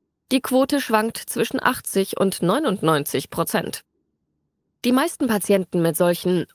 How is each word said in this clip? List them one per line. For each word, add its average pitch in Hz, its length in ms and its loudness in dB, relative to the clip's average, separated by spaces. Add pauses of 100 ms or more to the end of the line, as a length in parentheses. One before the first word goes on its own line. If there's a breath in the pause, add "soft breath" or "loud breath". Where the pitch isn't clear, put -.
(320)
Die 262 100 2
Quote 262 380 2
schwankt 226 380 -2
zwischen - 420 -4
achtzig - 600 -2
und 190 240 0
neunundneunzig 170 880 0
Prozent. - 500 -4 (1040)
Die 247 80 4
meisten 285 340 0
Patienten 196 540 0
mit 165 160 2
solchen 175 580 2